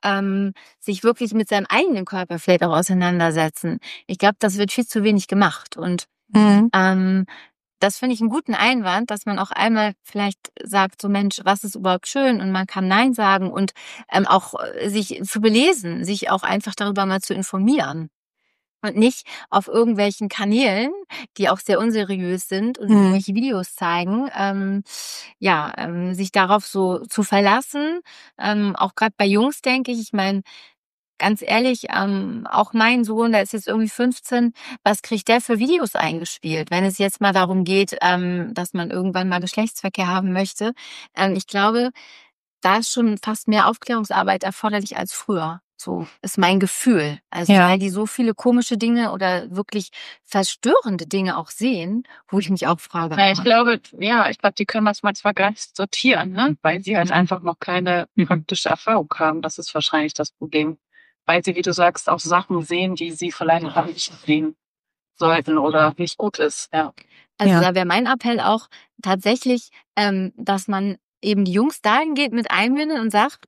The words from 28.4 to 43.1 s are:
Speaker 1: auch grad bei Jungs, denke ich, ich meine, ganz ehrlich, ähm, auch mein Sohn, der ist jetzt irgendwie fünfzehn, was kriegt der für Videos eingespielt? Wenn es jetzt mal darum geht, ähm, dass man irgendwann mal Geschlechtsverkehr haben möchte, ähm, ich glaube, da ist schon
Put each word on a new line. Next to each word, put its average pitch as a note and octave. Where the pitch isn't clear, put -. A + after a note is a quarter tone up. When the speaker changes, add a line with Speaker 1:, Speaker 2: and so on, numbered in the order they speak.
Speaker 1:
auch -
grad G#3+
bei G#3
Jungs, G#3
denke B3+
ich, A#3
ich A3
meine, G3
ganz G3+
ehrlich, A#3+
ähm, G3
auch -
mein A#3
Sohn, A3+
der G#3
ist G3
jetzt G#3+
irgendwie A3
fünfzehn, A#3+
was G#3
kriegt -
der A#3
für A3+
Videos C4+
eingespielt? D#3+
Wenn F3+
es F#3+
jetzt G3
mal G3+
darum F#3
geht, F#3+
ähm, F3+
dass F3+
man E3+
irgendwann F#3
mal F3+
Geschlechtsverkehr G3
haben F#3
möchte, G3
ähm, F#3+
ich F#3+
glaube, A3+
da G3
ist A#3
schon A3+